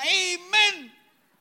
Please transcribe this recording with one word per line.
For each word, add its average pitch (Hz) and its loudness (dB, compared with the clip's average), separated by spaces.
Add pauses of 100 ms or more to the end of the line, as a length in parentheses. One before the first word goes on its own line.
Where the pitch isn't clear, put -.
"Amen!" 370 0 (380)